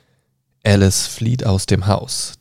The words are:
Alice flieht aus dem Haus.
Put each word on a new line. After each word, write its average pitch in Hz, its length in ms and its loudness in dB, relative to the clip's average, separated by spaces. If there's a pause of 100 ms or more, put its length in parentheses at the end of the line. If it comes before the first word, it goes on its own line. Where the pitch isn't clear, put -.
(640)
Alice 98 420 4
flieht 123 400 -4
aus 95 200 0
dem 95 200 0
Haus. - 540 -4